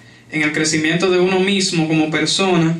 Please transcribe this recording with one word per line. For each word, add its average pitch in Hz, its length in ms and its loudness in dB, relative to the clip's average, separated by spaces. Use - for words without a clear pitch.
en 156 100 -4
el 147 100 -2
crecimiento 160 600 0
de 180 80 2
uno 185 200 2
mismo 185 480 0
como 156 220 0
persona 165 720 0